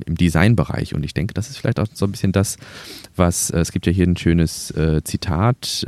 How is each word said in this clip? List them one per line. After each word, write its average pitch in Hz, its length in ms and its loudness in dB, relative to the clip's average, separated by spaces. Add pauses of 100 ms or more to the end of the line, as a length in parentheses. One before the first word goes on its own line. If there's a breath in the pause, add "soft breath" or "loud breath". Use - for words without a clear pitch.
im 85 100 -2
Designbereich. 85 800 2
Und 73 100 -2
ich - 80 -8
denke, 87 220 -2
das - 160 -4
ist 135 60 -14
vielleicht - 220 -2
auch 107 140 2
so - 120 -2
ein 101 60 -2
bisschen 98 200 -2
das, 98 260 0 (580 loud breath)
was, 87 360 2
äh, 82 80 2
es 82 120 0
gibt - 140 -2
ja 87 60 4
hier 90 160 4
ein 87 100 2
schönes, 85 540 2
äh, 78 320 0
Zitat, - 840 -2